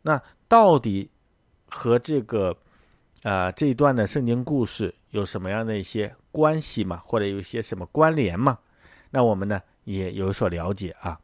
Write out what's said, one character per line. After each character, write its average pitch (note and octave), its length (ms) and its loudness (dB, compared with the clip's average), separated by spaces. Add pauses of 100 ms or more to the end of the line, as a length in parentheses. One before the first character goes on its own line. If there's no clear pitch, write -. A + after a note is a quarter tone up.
那 D3+ 200 0 (280)
到 G#3 300 8
底 G2 300 -2 (600)
和 A#2+ 300 0
这 D3 240 -2
个， G2+ 340 -2 (680)
呃， F#2+ 300 -2
这 D3+ 140 0
一 C3 80 2
段 C#3 200 4
的 A2+ 120 2
圣 C3+ 180 -2
经 A#2+ 180 0
故 C3 220 0
事 - 280 -6 (180)
有 G2+ 140 -2
什 F#2+ 160 -8
么 F#2 100 -6
样 A2 140 -4
的 A2 140 -4
一 G2 40 -6
些 G#2 300 -6 (200)
关 D#3 260 2
系 B2+ 240 -6
吗？ F2+ 220 -6
或 A2+ 160 -2
者 G2+ 60 0
有 G2 120 -4
一 G2 40 -8
些 A2+ 180 -8
什 A2 180 -8
么 F2+ 80 -8
关 D#3 280 2
联 G2 240 0
吗？ B2+ 200 0 (520)
那 C3 120 2
我 A2+ 120 4
们 G2 120 -4
呢， G2+ 140 -2 (240)
也 F#2+ 280 -6
有 G2 200 -2
所 G2+ 160 0
了 E2+ 240 -4
解 G2 280 -8
啊。 E2 240 -8